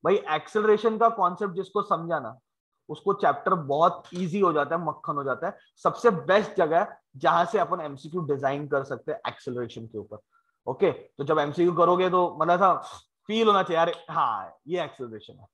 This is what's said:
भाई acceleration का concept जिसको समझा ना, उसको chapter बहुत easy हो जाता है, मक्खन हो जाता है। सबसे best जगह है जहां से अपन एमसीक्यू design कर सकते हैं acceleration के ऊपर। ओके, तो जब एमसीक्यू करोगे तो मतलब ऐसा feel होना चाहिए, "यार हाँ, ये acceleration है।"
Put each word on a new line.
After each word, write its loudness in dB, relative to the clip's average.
भाई 2
acceleration 0
का 4
concept -2
जिसको -4
समझा -2
ना, -10
उसको -4
chapter 0
बहुत 0
easy -4
हो 4
जाता 0
है, -4
मक्खन -6
हो -4
जाता -4
है। -8
सबसे 2
best 2
जगह 2
है -6
जहां 2
से -2
अपन 0
एमसीक्यू -8
design -2
कर 0
सकते -8
हैं -8
acceleration -10
के -12
ऊपर। -14
ओके, 0
तो -12
जब 2
एमसीक्यू 0
करोगे 4
तो 0
मतलब 2
ऐसा 4
feel 2
होना 4
चाहिए, -2
"यार 0
हाँ, -2
ये -4
acceleration -14
है।" -20